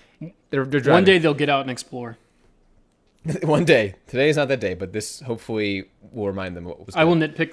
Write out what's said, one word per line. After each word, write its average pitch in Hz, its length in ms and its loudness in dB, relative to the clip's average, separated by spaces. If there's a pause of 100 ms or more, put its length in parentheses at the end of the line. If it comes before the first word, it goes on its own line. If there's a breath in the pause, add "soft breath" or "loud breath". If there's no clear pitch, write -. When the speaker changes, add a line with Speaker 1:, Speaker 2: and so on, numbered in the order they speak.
(500 soft breath)
Speaker 1:
They're, 139 160 0
they're 139 140 0
Speaker 2:
One - 40 -4
Speaker 1:
driving. 170 220 6
Speaker 2:
day 190 140 6
they'll 156 140 2
get 143 160 -2
out 139 120 0
and 135 80 -8
explore. 120 480 -10 (1080)
Speaker 1:
<laughs> 160 180 -4
One 151 220 2
day. 113 300 4 (120)
Today 135 220 2
is 147 80 2
not 143 100 0
that 127 140 -2
day, 92 140 -4
but 90 180 -10
this - 280 -8
hopefully 107 680 -4 (240)
will 104 140 -4
remind 95 280 -6
them 85 100 -12
what 87 200 -14
was - 100 -12
Speaker 2:
I 160 80 4
will 170 120 6
Speaker 1:
going 156 160 2
Speaker 2:
nitpick. 160 220 -4